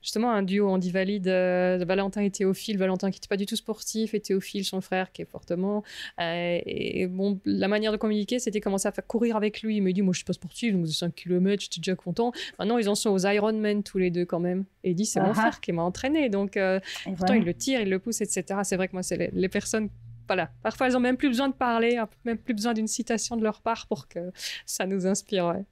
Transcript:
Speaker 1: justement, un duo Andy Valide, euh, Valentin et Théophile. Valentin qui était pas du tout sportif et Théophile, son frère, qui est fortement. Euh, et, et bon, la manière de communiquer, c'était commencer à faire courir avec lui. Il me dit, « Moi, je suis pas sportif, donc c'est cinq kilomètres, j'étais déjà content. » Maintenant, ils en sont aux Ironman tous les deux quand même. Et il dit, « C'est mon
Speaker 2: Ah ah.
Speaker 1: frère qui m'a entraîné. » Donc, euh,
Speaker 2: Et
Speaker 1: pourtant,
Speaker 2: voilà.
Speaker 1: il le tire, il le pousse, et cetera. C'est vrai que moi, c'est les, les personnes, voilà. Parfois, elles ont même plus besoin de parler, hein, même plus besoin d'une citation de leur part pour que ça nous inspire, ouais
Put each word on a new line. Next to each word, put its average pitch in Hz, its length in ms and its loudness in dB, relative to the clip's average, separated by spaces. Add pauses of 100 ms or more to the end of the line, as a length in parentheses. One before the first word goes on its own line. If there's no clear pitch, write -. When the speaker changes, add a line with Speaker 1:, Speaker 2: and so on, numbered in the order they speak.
Speaker 1:
justement, 233 300 0
un 202 100 2
duo 196 260 2
Andy 185 220 2
Valide, 190 380 0
euh, 180 580 2
Valentin 196 360 0
et 202 100 4
Théophile. 196 440 0
Valentin 190 360 2
qui - 60 -8
était - 100 -16
pas 208 80 0
du 202 100 0
tout 226 80 -4
sportif 220 600 -4
et 208 60 2
Théophile, 196 440 -2
son 190 160 -4
frère, 185 320 -2
qui - 100 -12
est 165 40 -10
fortement. 202 580 -2 (340)
Euh, 175 480 0
et, - 360 -2
et 185 40 0
bon, 190 380 0
la 196 240 2
manière 214 240 2
de 214 40 -2
communiquer, 214 440 0
c'était 214 200 -2
commencer 196 280 0
à - 20 0
faire - 160 -8
courir 233 300 0
avec 214 260 -2
lui. 214 140 0
Il 202 60 2
me 185 100 4
dit, « 190 100 2
Moi, 185 100 4
je - 60 0
suis - 60 -10
pas - 80 -4
sportif, 208 420 -2
donc 175 140 2
c'est 156 60 -4
cinq 170 200 -2
kilomètres, 185 480 2
j'étais - 180 -10
déjà 185 140 -2
content. » 226 380 -2 (260)
Maintenant, 226 200 2
ils 208 100 2
en 208 80 2
sont 226 140 2
aux 190 180 4
Ironman 208 560 2
tous - 140 -4
les 180 120 4
deux 175 140 0
quand 175 160 -2
même. 180 240 0 (180)
Et 185 80 0
il 175 60 2
dit, « 202 100 0
C'est 190 140 0
mon 190 60 4
Speaker 2:
Ah 208 100 4
ah. 208 40 2
Speaker 1:
frère - 200 2
qui - 100 -8
m'a 170 120 0
entraîné. » 262 480 0
Donc, 196 260 -2
euh, 190 240 2 (260)
Speaker 2:
Et 190 40 -6
Speaker 1:
pourtant, 185 160 -2
Speaker 2:
voilà. 196 100 6
Speaker 1:
il 214 80 4
le 175 100 0
tire, 262 260 0
il 202 100 0
le 190 100 0
pousse, 226 220 -4
et 202 40 -2
cetera. 196 380 -2
C'est 196 100 -2
vrai 185 140 0
que - 60 -10
moi, 185 100 -4
c'est 180 120 -2
les, 175 160 0
les 185 160 0
personnes, 208 400 -2 (380)
voilà. 185 240 0 (140)
Parfois, 226 240 2
elles 254 80 4
ont 254 40 4
même 247 160 2
plus 285 120 2
besoin 262 200 2
de 262 60 0
parler, 233 420 2
hein, 226 120 -2 (160)
même 233 140 -2
plus - 160 -2
besoin 220 200 0
d'une 220 140 0
citation 233 480 -2
de 220 80 0
leur 214 160 0
part 226 260 -2
pour - 220 -6
que 175 240 -8 (340)
ça - 180 -2
nous 190 220 0
inspire, 190 400 0
ouais 175 260 -2